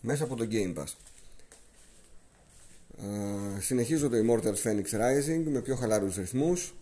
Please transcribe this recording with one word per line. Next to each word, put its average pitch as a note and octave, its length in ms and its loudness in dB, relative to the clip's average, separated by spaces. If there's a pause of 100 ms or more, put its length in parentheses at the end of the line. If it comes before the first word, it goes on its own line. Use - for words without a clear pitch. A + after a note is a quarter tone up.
μέσα C#3+ 180 0
από C3 120 -2
το A2+ 160 -2
Game F#2+ 240 0
Pass. C#2+ 120 -6 (2000)
Α, G2+ 640 -6
συνεχίζω C3 480 2
το A#2 80 2
Immortals A2 460 4
Phoenix G#2 280 0
Rising C#3 540 2
με C#3 160 0
πιο B2 140 -2
χαλαρούς G#2+ 400 2
ρυθμούς. C3+ 680 0